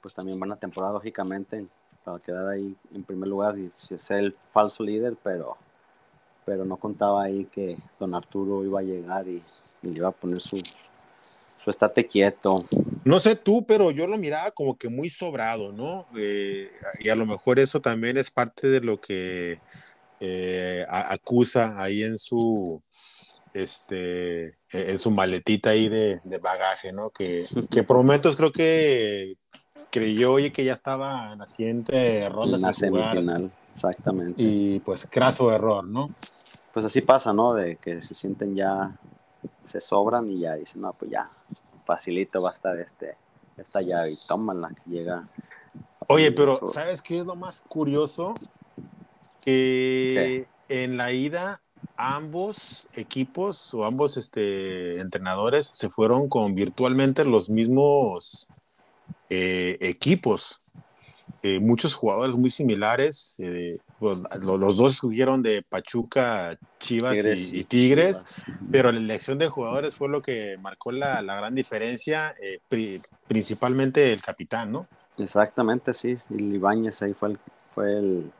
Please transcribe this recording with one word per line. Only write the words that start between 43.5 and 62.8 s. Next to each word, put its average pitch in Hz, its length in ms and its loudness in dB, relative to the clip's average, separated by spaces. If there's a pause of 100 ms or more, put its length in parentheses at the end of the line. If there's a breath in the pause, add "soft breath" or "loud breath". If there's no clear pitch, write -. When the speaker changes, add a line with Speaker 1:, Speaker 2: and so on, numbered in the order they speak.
Speaker 1:
esta - 260 -6
llave", 85 300 -2
y 76 160 -12
tómala, 92 440 -4
que 85 200 -16
llega. 87 340 -6 (840 loud breath)
Speaker 2:
Oye, 156 200 6
Speaker 1:
Y 139 40 6
Speaker 2:
pero 139 260 4
Speaker 1:
eso. 95 100 -4
Speaker 2:
¿sabes 160 340 -6
qué 170 180 -4
es 175 60 -6
lo 180 120 -8
más 180 300 -14
curioso? 151 680 -2 (1080)
Que 131 1040 2 (200)
Speaker 1:
¿Qué? 127 160 -2
Speaker 2:
en 127 140 -4
la 123 160 -2
ida, 170 480 -4 (340)
ambos 156 920 -6 (100)
equipos 135 760 -6
o 110 120 -2
ambos, 135 320 0
este, 95 840 -4
entrenadores 95 680 0
se - 220 -6
fueron 123 380 4
con 104 280 2
virtualmente 127 680 2
los 110 260 4
mismos, 120 960 2 (840)
eh, 92 520 0
equipos. 107 800 0 (840 soft breath)
Eh, 95 160 2
muchos 117 340 2
jugadores 117 420 0
muy 127 140 4
similares, 123 880 0